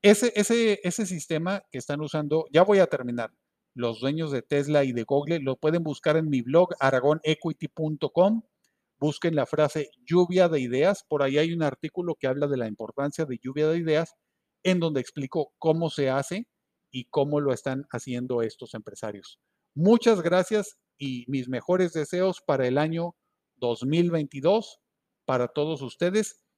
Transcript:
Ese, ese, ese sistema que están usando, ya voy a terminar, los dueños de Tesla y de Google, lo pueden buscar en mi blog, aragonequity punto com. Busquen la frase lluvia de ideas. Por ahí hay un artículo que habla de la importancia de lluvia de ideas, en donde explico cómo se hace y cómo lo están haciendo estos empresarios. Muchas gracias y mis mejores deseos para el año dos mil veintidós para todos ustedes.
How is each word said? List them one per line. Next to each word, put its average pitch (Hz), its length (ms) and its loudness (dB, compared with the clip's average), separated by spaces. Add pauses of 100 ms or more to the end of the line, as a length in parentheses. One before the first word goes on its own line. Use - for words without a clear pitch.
Ese, 214 360 6
ese, 220 460 2
ese 185 220 -4
sistema 175 640 -4
que 135 80 -10
están 143 220 -6
usando, 151 500 -2
ya 156 120 8
voy 202 160 6
a 175 80 6
terminar, 120 480 -6 (400)
los 117 260 -2
dueños 151 300 -2
de 135 100 -2
Tesla 143 440 2
y 131 80 -2
de 117 100 -4
Google, 147 380 0
lo 135 160 -4
pueden 165 260 0
buscar 156 340 0
en 160 140 0
mi 135 100 2
blog, 160 300 2 (100)
aragonequity 151 880 0
punto 156 420 -6
com. 208 320 2 (560)
Busquen 156 360 -2
la 139 100 2
frase 151 460 -2 (160)
lluvia 180 420 4
de 156 120 0
ideas. 135 460 0
Por 147 160 0
ahí 135 140 0
hay 165 160 2
un 170 100 -2
artículo 156 520 -4
que - 120 -6
habla 139 200 0
de 143 100 -2
la 117 120 -4
importancia 139 580 -6
de 127 160 -8
lluvia 143 260 -2
de 165 100 0
ideas, 160 360 -2 (480)
en 180 180 2
donde 156 200 0
explico 143 580 -6
cómo 160 320 2
se 139 180 0
hace 139 400 -4 (420)
y 131 160 -10
cómo 147 340 0
lo 139 120 0
están 135 380 -6
haciendo 123 500 -4
estos 113 320 -6
empresarios. 107 680 -14 (340)
Muchas 214 480 4
gracias 185 560 -2 (180)
y 127 300 -8
mis 127 220 -4
mejores 175 440 0
deseos 180 480 -2
para 135 280 0
el 127 100 0
año 165 380 -4 (400)
dos 120 280 -4
mil 170 280 2
veintidós 156 680 -2 (460)
para 123 240 0
todos 151 340 -4
ustedes. 180 600 -4 (140)